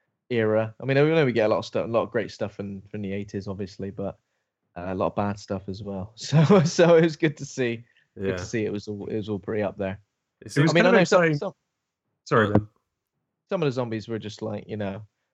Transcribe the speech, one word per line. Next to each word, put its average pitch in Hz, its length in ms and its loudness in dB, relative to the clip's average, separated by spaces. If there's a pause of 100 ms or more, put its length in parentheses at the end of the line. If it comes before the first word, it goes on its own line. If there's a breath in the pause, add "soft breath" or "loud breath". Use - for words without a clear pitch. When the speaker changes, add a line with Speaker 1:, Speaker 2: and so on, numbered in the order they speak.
(300)
Speaker 1:
era. 110 500 0
I - 40 -12
mean, 135 120 0
I 143 60 4
know 160 240 4
we 123 60 0
get 107 140 2
a - 20 2
lot 101 100 2
of - 80 -6
stuff, 92 200 -4
a 113 40 -8
lot 113 120 2
of - 80 -6
great 101 200 -4
stuff - 300 -10
in, 98 300 -10
from 107 120 -10
the 98 100 -6
eighties, 101 360 -8
obviously, 98 420 -10
but, 98 280 -10 (580)
uh, 87 120 -12
a 95 60 -6
lot 92 140 -2
of - 80 -6
bad 101 220 -4
stuff - 300 -10
as 98 140 -10
well. 98 300 -10
<laughs> - 40 -20
So, 160 480 4
so 170 320 6
it 160 80 8
was 160 120 0
good 156 220 0
to 143 60 -10
see. 117 400 -4 (320)
Good 98 120 -4
Speaker 2:
Yeah. 92 80 -2
Speaker 1:
to 90 80 -8
see 107 200 -4
it - 80 -4
was 104 160 -8
all, 104 180 -8
it - 100 -6
was 104 120 -6
all 104 100 -4
pretty 107 240 -4
up 98 160 -4
there. 98 200 -6 (440)
Speaker 2:
It's - 140 -8
Speaker 3:
It 143 60 4
was 160 80 4
Speaker 1:
I 151 40 0
mean, - 100 4
Speaker 3:
kind - 120 6
Speaker 1:
I - 20 8
Speaker 3:
of - 20 8
Speaker 1:
know 175 40 6
some, 180 200 4
Speaker 3:
exciting. 151 140 2
Speaker 1:
some, - 140 -6 (720)
Speaker 3:
Sorry, 113 240 4
Speaker 2:
Uh, - 40 -4
Speaker 3:
Ben. 104 160 4 (800)
Speaker 1:
some 185 120 -2
of 151 40 0
the 131 60 0
zombies 113 360 -6
were 113 120 -6
just, 107 220 -12
like, 107 260 -8
you 104 80 -8
know, 101 260 -6 (320)